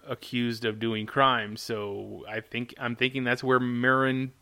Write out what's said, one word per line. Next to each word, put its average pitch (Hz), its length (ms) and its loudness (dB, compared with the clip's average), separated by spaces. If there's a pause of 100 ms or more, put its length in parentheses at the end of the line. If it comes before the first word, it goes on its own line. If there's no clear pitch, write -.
accused 120 560 -2
of 110 140 0
doing 110 300 -2
crimes. 120 520 2
So 104 720 -8
I 110 120 -6
think, 120 380 -8
I'm 120 160 -4
thinking 127 280 0
that's 123 200 0
where 127 160 6
Marin 131 720 2 (100)